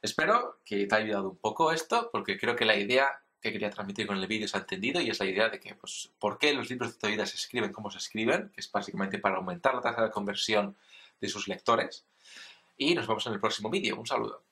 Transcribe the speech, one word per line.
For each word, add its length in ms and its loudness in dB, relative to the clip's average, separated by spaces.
Espero 640 2
que 200 0
te 100 4
haya 100 4
ayudado 240 -2
un 80 -12
poco 340 4
esto, 400 0
porque 260 -2
creo 180 0
que 100 2
la 100 6
idea 480 2
que 100 -2
quería 180 -2
transmitir 380 -4
con 100 -2
el 100 -2
vídeo 200 -2
se 100 -2
ha 40 0
entendido 400 -2
y 80 0
es 100 -4
la 60 0
idea 240 2
de 100 -8
que, 160 -14
pues, 420 -12
¿por 200 0
qué 160 4
los 160 -2
libros 200 -2
de 60 -10
autoayuda 300 0
se 100 -6
escriben 380 -2
como 180 -10
se 60 -14
escriben? 560 0
Que 80 -14
es 100 -12
básicamente 480 -4
para 160 2
aumentar 400 0
la 60 -2
tasa 200 0
de 100 2
conversión 640 0
de 80 -4
sus 220 -6
lectores. 560 2
Y 180 4
nos 120 -2
vemos 200 0
en 60 -2
el 60 -2
próximo 300 -2
vídeo. 280 0
Un 100 -10
saludo. 340 -2